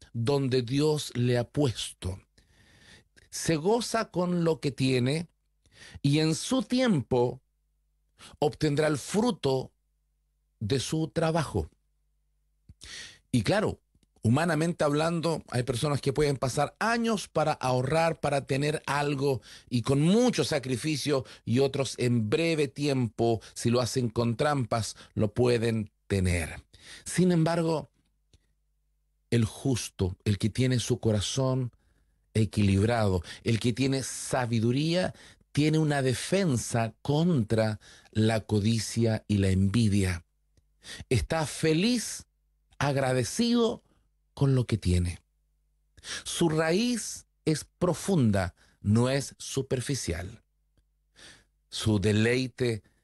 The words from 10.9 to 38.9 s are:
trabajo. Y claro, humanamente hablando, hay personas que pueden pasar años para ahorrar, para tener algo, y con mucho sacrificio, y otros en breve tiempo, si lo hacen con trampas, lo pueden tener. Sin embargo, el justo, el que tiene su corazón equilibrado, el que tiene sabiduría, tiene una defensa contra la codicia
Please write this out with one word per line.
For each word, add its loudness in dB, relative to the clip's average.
trabajo. -2
Y 2
claro, 0
humanamente 2
hablando, 0
hay -2
personas -2
que -2
pueden 0
pasar -2
años 0
para 0
ahorrar, 0
para -2
tener -2
algo, -2
y 0
con 2
mucho 4
sacrificio, -2
y 2
otros 0
en 0
breve 0
tiempo, 0
si 0
lo 4
hacen -2
con -2
trampas, -2
lo 0
pueden 0
tener. -2
Sin 2
embargo, 0
el 2
justo, -4
el 0
que -2
tiene 0
su -2
corazón -2
equilibrado, 2
el 0
que 0
tiene -2
sabiduría, -2
tiene 2
una 2
defensa 0
contra 2
la 2
codicia 0